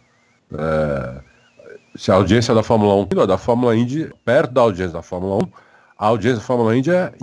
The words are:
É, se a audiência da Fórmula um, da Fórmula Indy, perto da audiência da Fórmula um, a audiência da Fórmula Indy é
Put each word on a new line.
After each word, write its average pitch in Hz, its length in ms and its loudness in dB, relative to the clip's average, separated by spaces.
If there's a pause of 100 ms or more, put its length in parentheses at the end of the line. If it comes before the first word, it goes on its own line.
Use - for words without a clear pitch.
(520)
É, 73 680 -4 (760)
se - 160 -2
a - 20 6
audiência 104 400 2
da 110 80 4
Fórmula 104 320 2
um, 104 320 2
da 92 100 2
Fórmula 120 400 0
Indy, 127 360 -4 (120)
perto 127 280 2
da 127 80 2
audiência 92 320 0
da 82 100 -10
Fórmula 95 420 -4
um, 90 60 -8 (480)
a 104 80 -2
audiência 113 320 0
da 101 60 -10
Fórmula 117 320 0
Indy 135 140 0
é 180 220 -2 (100)